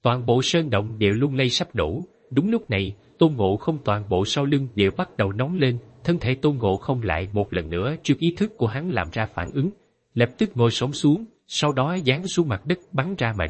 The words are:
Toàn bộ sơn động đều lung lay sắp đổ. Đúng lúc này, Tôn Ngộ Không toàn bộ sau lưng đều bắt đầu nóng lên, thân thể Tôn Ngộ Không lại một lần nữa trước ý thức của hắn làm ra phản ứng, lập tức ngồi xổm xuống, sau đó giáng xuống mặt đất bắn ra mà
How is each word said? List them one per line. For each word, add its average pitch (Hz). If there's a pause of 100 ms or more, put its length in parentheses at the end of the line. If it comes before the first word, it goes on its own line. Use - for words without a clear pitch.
Toàn 123
bộ 123
sơn 160
động 107
đều 101
lung 135
lay 131
sắp -
đổ. 95 (280)
Đúng 180
lúc 226
này, 98 (220)
Tôn 160
Ngộ 104
Không 156
toàn 104
bộ 95
sau 139
lưng 139
đều 98
bắt -
đầu 101
nóng 131
lên, 127 (260)
thân 170
thể 127
Tôn 143
Ngộ 98
Không 127
lại 90
một 101
lần 80
nữa 101
trước -
ý 170
thức 214
của 117
hắn 147
làm 92
ra 110
phản -
ứng, 143 (440)
lập 120
tức 214
ngồi 117
xổm 127
xuống, 165 (220)
sau 147
đó 143
giáng 151
xuống 170
mặt 107
đất 175 (120)
bắn 170
ra 113
mà 85